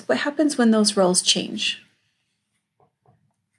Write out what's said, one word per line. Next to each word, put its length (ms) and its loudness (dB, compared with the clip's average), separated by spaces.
what 120 0
happens 380 -2
when 140 4
those 260 2
roles 240 2
change? 600 -4